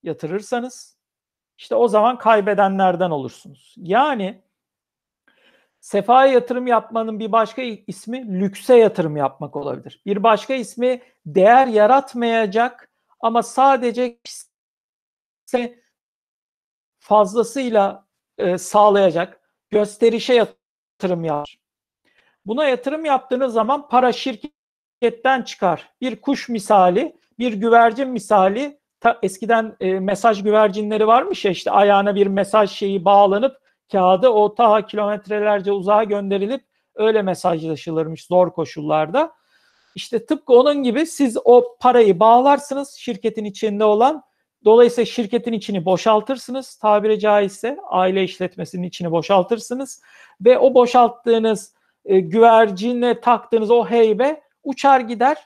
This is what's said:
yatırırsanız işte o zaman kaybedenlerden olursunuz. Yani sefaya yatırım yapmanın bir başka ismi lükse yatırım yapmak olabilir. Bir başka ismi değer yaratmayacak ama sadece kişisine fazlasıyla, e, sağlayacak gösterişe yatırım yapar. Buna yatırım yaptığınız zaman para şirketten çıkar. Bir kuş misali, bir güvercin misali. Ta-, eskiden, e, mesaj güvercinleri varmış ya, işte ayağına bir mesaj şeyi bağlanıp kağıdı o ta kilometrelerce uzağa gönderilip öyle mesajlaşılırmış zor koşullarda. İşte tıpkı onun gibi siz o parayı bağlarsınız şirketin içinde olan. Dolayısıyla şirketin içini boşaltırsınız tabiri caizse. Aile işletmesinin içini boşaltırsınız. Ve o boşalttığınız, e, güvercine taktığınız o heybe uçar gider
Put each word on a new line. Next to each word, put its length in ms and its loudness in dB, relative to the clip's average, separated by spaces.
yatırırsanız 920 -10
işte 180 -8
o 120 2
zaman 300 0
kaybedenlerden 920 0
olursunuz. 680 -12
Yani 640 -4
sefaya 520 2
yatırım 340 -2
yapmanın 520 -4
bir 120 -8
başka 300 -2
ismi 800 -10
lükse 360 0
yatırım 420 2
yapmak 380 -6
olabilir. 500 -12
Bir 180 -4
başka 300 0
ismi 480 -6
değer 420 4
yaratmayacak 1200 0
ama 240 -2
sadece 760 0
kişisine 1600 -14
fazlasıyla, 1080 -2
e, 200 -2
sağlayacak 840 2
gösterişe 640 -2
yatırım 920 -4
yapar. 360 -8
Buna 200 -4
yatırım 400 -4
yaptığınız 480 -2
zaman 340 -2
para 240 2
şirketten 1300 -6
çıkar. 600 -6
Bir 200 -8
kuş 280 -6
misali, 680 2
bir 140 -4
güvercin 560 2
misali. 720 -2
Ta-, 240 0
eskiden, 560 -4
e, 140 -2
mesaj 500 -2
güvercinleri 640 0
varmış 380 0
ya, 60 0
işte 200 -6
ayağına 440 2
bir 120 2
mesaj 440 0
şeyi 340 -6
bağlanıp 560 2
kağıdı 380 2
o 260 2
ta 300 2
kilometrelerce 840 -4
uzağa 320 0
gönderilip 600 -4
öyle 260 0
mesajlaşılırmış 1040 -6
zor 280 2
koşullarda. 800 -4
İşte 300 -8
tıpkı 280 -2
onun 300 2
gibi 220 -2
siz 400 -4
o 340 4
parayı 400 2
bağlarsınız 720 2
şirketin 540 -8
içinde 380 -4
olan. 400 2
Dolayısıyla 400 6
şirketin 480 -6
içini 320 -6
boşaltırsınız 880 -2
tabiri 440 0
caizse. 580 -2
Aile 340 0
işletmesinin 640 -10
içini 240 -10
boşaltırsınız. 880 -4
Ve 160 4
o 160 2
boşalttığınız, 1000 0
e, 140 2
güvercine 1000 2
taktığınız 520 0
o 140 2
heybe 560 0
uçar 360 2
gider 460 -2